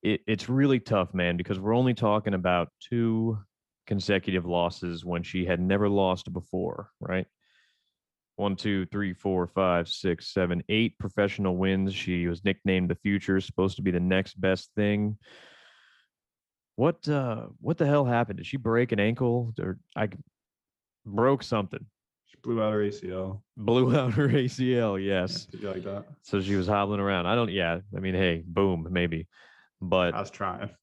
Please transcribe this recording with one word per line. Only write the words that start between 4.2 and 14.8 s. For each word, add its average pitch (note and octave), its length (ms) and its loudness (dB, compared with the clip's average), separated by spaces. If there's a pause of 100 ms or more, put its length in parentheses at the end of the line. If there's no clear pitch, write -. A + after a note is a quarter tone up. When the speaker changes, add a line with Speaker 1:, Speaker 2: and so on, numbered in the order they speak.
Speaker 1:
losses F2 600 -2
when F2 180 -2
she F2+ 220 -4
had F2 160 0
never G2 260 2
lost F#2+ 460 0
before, F2+ 560 -6 (100)
right? F#2 260 -4 (1080)
One, G2+ 200 -2
two, G2 320 -2
three, G2+ 260 -4
four, F2+ 340 -2
five, F2 400 2
six, - 460 -4
seven, F2 340 0
eight A2 300 0
professional G2 580 -2
wins. F#2+ 380 0
She F2 340 -2
was E2+ 160 -4
nicknamed F#2 460 2
the G2 60 0
Future, G2 440 2
supposed F#2+ 380 0
to - 60 -8
be G2 80 2
the F2 80 0
next F#2 420 0
best F#2+ 340 0
thing. G#2 420 0 (1600)